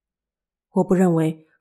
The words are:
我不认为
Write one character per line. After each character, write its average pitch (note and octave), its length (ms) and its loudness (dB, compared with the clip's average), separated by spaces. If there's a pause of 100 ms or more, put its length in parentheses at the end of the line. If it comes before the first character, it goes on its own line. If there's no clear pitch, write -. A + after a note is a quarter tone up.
(720)
我 F#3 120 -2
不 F#3+ 100 -2
认 F3 200 2
为 D#3+ 340 -4 (140)